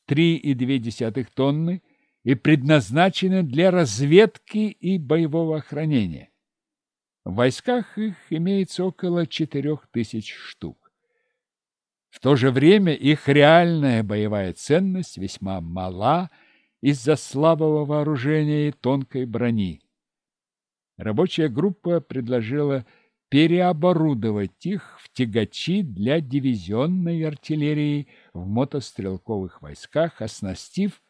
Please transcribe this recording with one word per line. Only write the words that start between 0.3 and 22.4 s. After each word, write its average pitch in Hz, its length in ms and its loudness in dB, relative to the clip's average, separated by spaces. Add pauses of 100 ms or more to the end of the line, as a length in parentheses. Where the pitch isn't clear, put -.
и 139 200 -2
две 127 240 0
десятых 113 500 -6
тонны 156 540 -2 (400)
и 127 100 2
предназначены 151 1120 2
для 156 260 2
разведки 175 1000 2
и 185 280 -4
боевого 160 600 0
охранения. 139 760 -4 (920)
В 92 100 -8
войсках 131 640 -2
их 214 180 -6 (140)
имеется 180 560 -2
около 175 400 -2
четырех 147 680 -4
тысяч 113 400 -6
штук. - 600 -16 (1200)
В - 80 -20
то 139 160 4
же 131 160 4
время 165 420 6
их 143 340 0
реальная 147 760 6
боевая 104 500 -2
ценность 185 640 -2
весьма 95 420 -8
мала 92 720 -2 (520)
из-за 139 340 0
слабого 151 680 0
вооружения 151 840 -2
и - 20 -2
тонкой 131 540 -2
брони. 110 560 -2 (1160)
Рабочая 151 520 0
группа 170 500 -2
предложила 127 840 -4 (440)